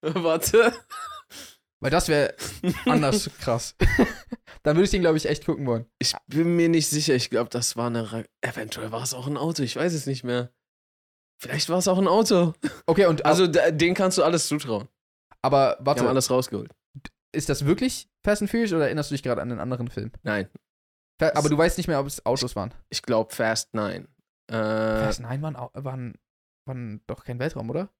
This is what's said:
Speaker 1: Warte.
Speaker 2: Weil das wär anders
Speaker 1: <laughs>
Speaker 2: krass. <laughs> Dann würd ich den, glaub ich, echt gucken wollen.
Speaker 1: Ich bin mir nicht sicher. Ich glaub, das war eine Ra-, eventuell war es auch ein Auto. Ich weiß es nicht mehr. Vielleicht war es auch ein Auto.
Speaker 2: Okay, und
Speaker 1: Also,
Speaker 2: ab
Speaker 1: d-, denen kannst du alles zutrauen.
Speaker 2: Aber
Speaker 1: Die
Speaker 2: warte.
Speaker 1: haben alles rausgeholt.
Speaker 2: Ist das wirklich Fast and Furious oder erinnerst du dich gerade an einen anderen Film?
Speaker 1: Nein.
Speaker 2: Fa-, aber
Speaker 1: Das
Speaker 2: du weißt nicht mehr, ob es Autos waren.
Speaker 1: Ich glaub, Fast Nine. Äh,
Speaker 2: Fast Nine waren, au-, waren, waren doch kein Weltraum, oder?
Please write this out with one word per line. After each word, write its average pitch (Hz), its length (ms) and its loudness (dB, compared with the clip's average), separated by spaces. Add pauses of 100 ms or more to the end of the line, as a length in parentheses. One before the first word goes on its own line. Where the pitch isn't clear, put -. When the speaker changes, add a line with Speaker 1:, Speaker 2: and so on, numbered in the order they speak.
Speaker 1:
Warte. 165 720 2 (1080)
Speaker 2:
Weil 135 80 -2
das 165 180 2
wär 147 280 2 (500)
anders 247 500 2
Speaker 1:
<laughs> - 60 -20
Speaker 2:
krass. - 340 -4 (440)
<laughs> - 440 -18
Dann 151 120 2
würd 185 100 6
ich 190 60 0
den, 196 100 2
glaub 165 140 4
ich, 156 120 -2
echt 151 180 -2
gucken 143 200 -2
wollen. 117 220 -2 (100)
Speaker 1:
Ich - 160 -2 (140)
bin 165 280 2
mir 170 140 4
nicht 160 180 4
sicher. 147 280 2
Ich 120 160 0
glaub, 117 180 0
das - 280 -4
war 117 100 -2
eine 117 240 -4
Ra-, 113 140 -8 (160)
eventuell 113 500 -8
war 113 100 -6
es 131 140 -6
auch 127 100 -10
ein 143 120 -4
Auto. 156 260 -2
Ich 120 120 -4
weiß 160 180 0
es 151 120 -6
nicht 135 180 -4
mehr. 123 280 -4 (920)
Vielleicht - 280 -6
war 175 100 2
es 180 80 0
auch 185 100 4
ein 190 100 2
Auto. 175 460 4 (320)
Speaker 2:
Okay, 180 220 4
und 151 180 2
Speaker 1:
Also, 175 200 6
Speaker 2:
ab 165 80 0
Speaker 1:
d-, 165 180 4
denen 170 240 2
kannst 190 240 2
du 160 40 6
alles 165 240 2
zutrauen. 120 400 -4 (540)
Speaker 2:
Aber 135 380 4
Speaker 1:
Die 131 80 -6
Speaker 2:
warte. 127 140 2
Speaker 1:
haben 120 80 4
alles 131 200 2
rausgeholt. 127 420 -2 (600)
Speaker 2:
Ist - 180 -4
das 143 160 0
wirklich 202 420 0 (160)
Fast 208 200 2
and 202 80 -4
Furious 233 220 2
oder 160 120 2
erinnerst 143 240 -2
du 143 60 -4
dich 139 80 -6
gerade 120 180 -2
an 117 100 -6
einen 120 100 -6
anderen 120 280 -4
Film? 110 220 -10 (100)
Speaker 1:
Nein. 104 260 -2 (720)
Speaker 2:
Fa-, 160 100 4
aber 147 120 0
Speaker 1:
Das 151 80 2
Speaker 2:
du 147 80 2
weißt 165 220 4
nicht 170 80 -4
mehr, 156 120 0
ob 139 60 -2
es - 200 -12
Autos 123 300 0
waren. 104 160 -6 (180)
Speaker 1:
Ich - 120 -6
glaub, 110 300 0
Fast 110 420 -2
Nine. 95 340 -4 (440)
Äh, 113 40 -6 (500)
Speaker 2:
Fast 107 160 -2
Nine 127 220 -6
waren, 156 120 -6
au-, 123 200 -12
waren, 131 400 -10 (520)
waren 120 380 -10
doch - 180 -10
kein 120 160 -8
Weltraum, 135 300 -4
oder? 165 180 -4 (120)